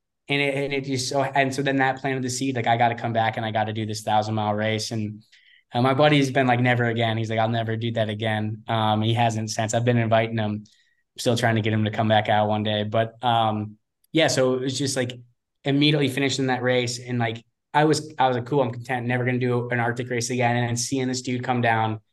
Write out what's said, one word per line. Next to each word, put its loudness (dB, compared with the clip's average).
And 0
it, 0
and -4
it -4
just -4
so, 0
and 0
so -4
then 0
that 0
planted -4
the -4
seed, -4
like, -2
"I 2
gotta 2
come -6
back 0
and -4
I -4
gotta -2
do -4
this -8
thousand 0
mile 0
race." -2
And, -6
uh, 2
my 4
buddy's 4
been 2
like, 4
"Never 2
again." 0
He's -2
like, 0
"I'll 2
never -2
do -4
that 0
again." -4
Um, 2
he 2
hasn't 0
since. -2
I've 2
been 4
inviting 2
him, -4
still 0
trying 2
to 2
get 0
him 2
to 0
come -2
back 4
out 4
one 0
day. -2
But, -2
um, 0
yeah, 4
so 2
it -2
was -4
just -2
like -4
immediately 4
finishing 0
that -2
race. 0
And, -6
like, -4
I 4
was, 0
I 4
was 2
like, -4
"Cool, 0
I'm 0
content, -6
never 0
gonna 0
do 0
an 0
Arctic -2
race -2
again." 0
And 0
then -2
seeing -2
this -4
dude -4
come -2
down, 0